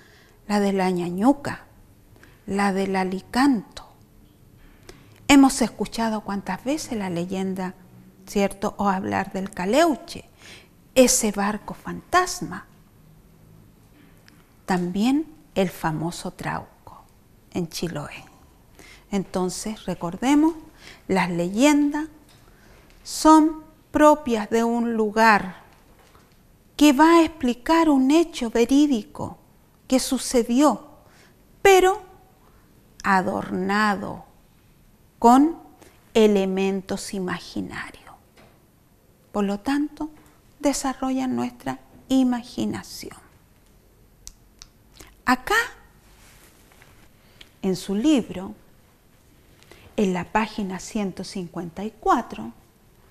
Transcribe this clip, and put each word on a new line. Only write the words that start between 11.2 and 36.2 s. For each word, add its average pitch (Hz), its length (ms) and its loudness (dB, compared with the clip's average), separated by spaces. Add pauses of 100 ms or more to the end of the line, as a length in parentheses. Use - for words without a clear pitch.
barco 202 400 -4
fantasma. 185 920 -4 (2000)
También 196 600 0 (300)
el 190 140 0
famoso 160 640 -6
Trauco - 720 -12 (480)
en 180 160 -6
Chiloé. 156 560 -10 (880)
Entonces, 190 720 -6
recordemos, 247 680 0 (560)
las 180 200 0
leyendas 285 760 2 (960)
son 311 640 4 (260)
propias 294 580 2
de 226 140 0
un 233 300 -2
lugar 214 680 2 (1120)
que 294 160 6
va 320 240 6
a 320 80 6
explicar 311 640 0
un 262 200 4
hecho 311 420 0
verídico 247 840 0 (480)
que 254 140 2
sucedió, 240 880 0 (720)
pero 381 460 6 (960)
adornado 196 1200 -2 (920)
con 269 400 6 (560)
elementos 196 1000 0